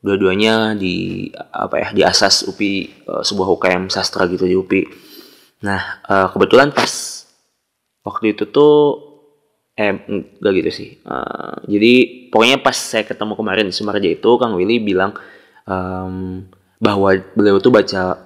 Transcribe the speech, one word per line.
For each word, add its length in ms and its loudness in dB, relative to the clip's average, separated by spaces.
dua-duanya 720 2
di, 600 -6
apa 440 -8
ya, 160 -4
di 80 2
asas 440 2
upi, 360 -2
eh, 400 -10
sebuah 240 -2
U 140 2
K 180 0
M 80 -4
sastra 400 -4
gitu 160 -2
di 160 2
upi. 240 -2
Nah, 400 -6
eh, 240 2
kebetulan 480 4
pas 160 0
waktu 320 -2
itu 160 -4
tuh, 240 6
eh, 240 -2
nggak 180 2
gitu 140 -2
sih. 160 -14
Eh, 560 -10
jadi 240 4
pokoknya 320 4
pas 160 2
saya 320 -4
ketemu 320 -8
kemarin 300 -2
di 60 -8
Sumarja 340 -2
itu, 260 0
Kang 220 0
Willy 260 0
bilang, 320 -2
em, 800 -8
bahwa 320 2
beliau 240 4
tuh 80 6
baca 540 2